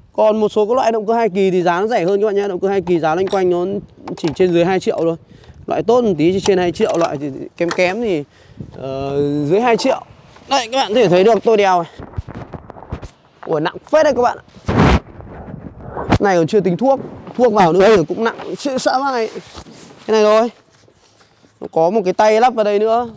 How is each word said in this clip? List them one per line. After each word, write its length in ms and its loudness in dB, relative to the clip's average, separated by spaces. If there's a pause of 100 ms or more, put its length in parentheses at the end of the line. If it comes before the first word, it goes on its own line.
(140)
Còn 260 2
một 100 2
số 160 0
các 80 0
loại 180 2
động 140 -2
cơ 80 0
hai 160 2
kỳ 220 2
thì 100 0
giá 200 0
nó 60 -2
rẻ 180 0
hơn 160 0
các 60 2
bạn 80 0
nhé. 120 0
Động 120 -4
cơ 80 -2
hai 140 0
kỳ 180 0
giá 160 0
loanh 120 -2
quanh 220 0
nó 160 0 (520)
chỉ 180 -4
trên 180 2
dưới 120 4
hai 140 0
triệu 200 -4
thôi. 160 0 (520)
Loại 160 -2
tốt 200 2
một 140 2
tí 140 2
thì 80 0
trên 180 2
hai 140 0
triệu, 260 -2
loại 200 -2
thì 120 -8 (280)
kém 120 -2
kém 320 -2
thì, 220 -2 (520)
ờ, 460 -6 (240)
dưới 160 2
hai 160 2
triệu. 240 -2 (480)
Đây, 220 0
các 60 -2
bạn 120 -2
có 60 0
thể 140 4
thấy 140 4
được 200 4
tôi 140 2
đeo 260 2
này. 80 -14 (1500)
Ủa, 140 -2
nặng 180 -4 (140)
phết 120 4
đấy 120 2
các 60 -2
bạn 160 0
ạ. 60 -20 (1800)
Này 180 2
còn 100 2
chưa 120 0
tính 180 -2
thuốc. 220 0 (380)
Thuốc 160 2
vào 200 4
nữa 240 6
thì 80 2
cũng 180 -6
nặng, 340 -6
chịu 200 -4
sợ 220 -2
vai. 300 -4 (800)
Cái 60 0
này 100 4
thôi. 280 4 (1120)
Nó 100 -12
có 180 2
một 160 -2
cái 80 -2
tay 280 2
lắp 120 2
vào 100 0
đây 160 0
nữa 380 0